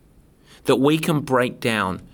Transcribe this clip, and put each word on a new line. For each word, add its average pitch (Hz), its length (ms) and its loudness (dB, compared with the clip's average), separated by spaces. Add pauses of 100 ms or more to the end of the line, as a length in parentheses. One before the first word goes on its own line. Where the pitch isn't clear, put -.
(640)
that 127 140 2
we 147 200 2
can 160 220 -2
break 123 400 -2
down 104 420 -2 (120)